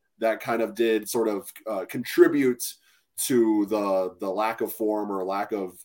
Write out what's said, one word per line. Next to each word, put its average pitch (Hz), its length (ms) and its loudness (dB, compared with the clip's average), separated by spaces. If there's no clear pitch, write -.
that 110 200 0
kind 117 220 -2
of 104 120 -4
did 110 320 2
sort 113 220 0
of, 98 240 -4
uh, 98 180 -6
contribute 131 800 4
to 110 420 4
the, 95 520 0
the 98 120 -6
lack 110 320 -2
of 107 100 -4
form 107 400 -2
or 95 100 -4
lack 98 300 -4
of 95 220 -6